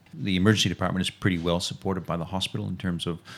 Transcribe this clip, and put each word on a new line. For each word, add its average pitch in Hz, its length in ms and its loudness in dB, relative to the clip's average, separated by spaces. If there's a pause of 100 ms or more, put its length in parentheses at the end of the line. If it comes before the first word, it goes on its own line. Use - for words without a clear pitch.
(140)
The 104 240 0
emergency 101 320 6
department 92 360 0
is - 40 -2
pretty 92 280 0
well 85 220 2
supported 92 460 -4
by 82 120 -2
the 82 80 -4
hospital 98 420 -6
in 92 100 -6
terms 87 280 -4
of 82 140 -4 (180)